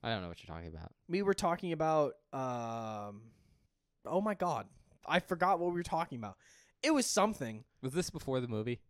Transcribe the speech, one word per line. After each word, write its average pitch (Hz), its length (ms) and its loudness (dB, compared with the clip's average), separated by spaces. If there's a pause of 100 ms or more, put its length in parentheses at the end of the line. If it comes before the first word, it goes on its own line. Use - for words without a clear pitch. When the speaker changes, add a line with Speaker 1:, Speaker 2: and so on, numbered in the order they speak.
Speaker 1:
I 120 80 -2
don't 104 120 -2
know 87 60 -6
what 87 140 -10
you're 78 120 -12
talking 82 140 -10
about. 80 240 -14 (160)
Speaker 2:
We 190 140 0
were 196 120 4
talking 175 380 0
about, 156 420 2 (180)
um, 113 1000 -6 (720)
oh 180 140 2
my 214 140 0
God. 147 340 0 (380)
I 170 140 4
forgot 180 380 4
what 175 120 2
we 175 40 -2
were 175 80 0
talking 160 360 -2
about. 104 180 -8 (460)
It 202 100 4
was 277 140 4
something. 139 580 0 (160)
Speaker 1:
Was 131 140 -4
this 180 160 0
before 135 300 -2
the 123 80 -4
movie? 113 420 -2